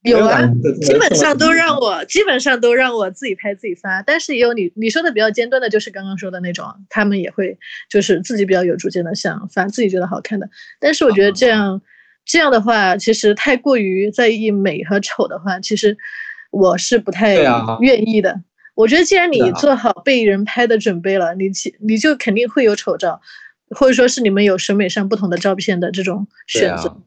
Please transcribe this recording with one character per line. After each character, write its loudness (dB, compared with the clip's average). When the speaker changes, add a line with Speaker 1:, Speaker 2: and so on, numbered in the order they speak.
Speaker 1:
有 4
啊， 6
Speaker 2:
没 -
有 4
哪 2
个 4
模 0
特 0
这 2
么 4
Speaker 1:
基 -
本 0
上 2
都 2
让 2
我， -2
基 0
本 2
上 0
都 4
让 2
我 -2
自 -14
己 -4
拍 -8
自 -12
己 -6
发， -6
但 0
是 -6
也 -2
有 4
你， -2
你 -2
说 -2
的 0
比 -4
较 2
尖 -2
端 0
的， -4
就 0
是 -12
刚 -14
刚 -8
说 -10
的 -12
那 -8
种， -10
他 -2
们 0
也 -6
会 -6
就 2
是 0
自 -6
己 0
比 2
较 2
有 0
主 -6
见 -4
的 -6
想 -8
发 -4
自 -4
己 0
觉 -2
得 -2
好 -8
看 -8
的， -10
但 0
是 0
我 6
觉 4
得 4
这 2
样， 2
Speaker 2:
啊。 -8
Speaker 1:
这 0
样 4
的 4
话， 2
其 0
实 2
太 0
过 2
于 0
在 2
意 0
美 -2
和 0
丑 -4
的 -10
话， -6
其 -6
实 0
我 2
是 -2
不 -2
太 2
Speaker 2:
对 4
啊。 0
Speaker 1:
愿 4
意 2
的。 -2
我 6
觉 4
得 6
既 2
然 2
你 0
Speaker 2:
是 2
啊。 0
Speaker 1:
做 4
好 0
被 2
人 2
拍 0
的 2
准 -2
备 0
了， -2
你 -2
其-， -10
你 0
就 2
肯 -2
定 0
会 0
有 4
丑 -4
照， -4
或 2
者 6
说 4
是 -2
你 2
们 2
有 2
审 -2
美 0
上 -4
不 0
同 -4
的 -2
照 -2
片 -2
的 -2
这 -6
种 -6
选 -2
择。 -8
Speaker 2:
对 -6
啊。 -20